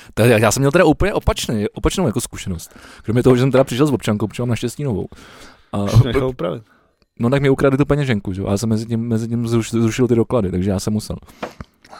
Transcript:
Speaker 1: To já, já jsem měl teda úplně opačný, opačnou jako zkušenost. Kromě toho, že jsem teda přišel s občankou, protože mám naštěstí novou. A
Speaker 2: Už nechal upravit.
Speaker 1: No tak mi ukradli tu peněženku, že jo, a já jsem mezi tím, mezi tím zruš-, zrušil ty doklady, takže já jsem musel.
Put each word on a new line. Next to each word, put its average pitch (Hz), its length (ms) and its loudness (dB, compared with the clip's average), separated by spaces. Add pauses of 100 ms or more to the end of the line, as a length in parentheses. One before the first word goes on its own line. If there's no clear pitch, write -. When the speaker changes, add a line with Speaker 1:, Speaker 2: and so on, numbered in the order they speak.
(140)
Speaker 1:
To - 100 -2
já, 117 140 6
já 107 140 4
jsem 127 100 0
měl 139 100 2
teda 175 140 6
úplně 123 280 2
opačný, 113 600 -4
opačnou 160 340 -2
jako 113 140 -4
zkušenost. - 540 -10 (280)
Kromě 117 200 0
toho, 127 120 6
že 123 60 2
jsem 135 100 2
teda 127 120 6
přišel 131 240 0
s 147 40 -2
občankou, 107 360 -2
protože 98 140 -10
mám 120 80 -4
naštěstí 120 340 -4
novou. 107 240 -4 (680)
A 104 100 -4
Speaker 2:
Už 101 200 6
nechal 131 260 -2
upravit. 127 340 -6 (560)
Speaker 1:
No 120 100 0
tak 139 120 2
mi 139 80 2
ukradli 135 280 2
tu 143 80 2
peněženku, 131 480 -2
že 95 80 -6
jo, 98 60 -6
a 101 40 -2
já 101 60 0
jsem 113 120 -2
mezi 110 160 -2
tím, 113 220 -4
mezi 113 200 -2
tím 117 200 -4
zruš-, 113 340 0
zrušil 117 260 2
ty 117 80 2
doklady, 110 360 0
takže 92 180 -2
já 95 100 0
jsem 107 140 -4
musel. 107 220 -6 (840)